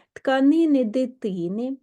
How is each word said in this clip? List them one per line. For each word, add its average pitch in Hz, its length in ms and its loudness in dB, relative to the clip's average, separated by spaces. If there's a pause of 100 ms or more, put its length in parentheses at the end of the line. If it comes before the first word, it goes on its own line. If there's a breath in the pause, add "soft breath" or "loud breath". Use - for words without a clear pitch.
(140 soft breath)
тканини 277 680 2
дитини 226 1000 -4